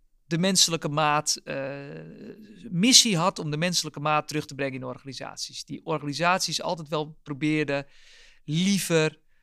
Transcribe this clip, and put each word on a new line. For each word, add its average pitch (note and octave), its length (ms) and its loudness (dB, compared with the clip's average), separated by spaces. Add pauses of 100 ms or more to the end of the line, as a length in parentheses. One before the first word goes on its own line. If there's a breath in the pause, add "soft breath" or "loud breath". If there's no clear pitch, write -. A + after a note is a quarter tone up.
(260)
de E3 120 0
menselijke F3 500 2
maat, D3+ 560 0
eh, C#3 400 -8 (840)
missie G#3 460 8
had F3+ 220 2
om D#3 120 -4
de D3+ 60 -2
menselijke D#3+ 440 -2
maat D3+ 280 0
terug D3+ 180 -4
te C#3+ 80 -14
brengen C3+ 200 -4
in B2+ 100 -10
organisaties. B2+ 800 -12
Die - 200 -14
organisaties D#3 760 -2
altijd D#3+ 260 -6
wel D#3 340 -6
probeerden C#3+ 640 -2 (580 soft breath)
liever, E3 760 2 (220)